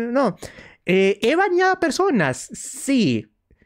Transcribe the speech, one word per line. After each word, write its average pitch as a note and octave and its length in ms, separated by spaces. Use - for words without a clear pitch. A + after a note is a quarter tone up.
no. A#3+ 240
Eh, F#3+ 380
¿he B3+ 120
baneado F#4 380
a F#4 60
personas? C4 760
Sí. F3+ 800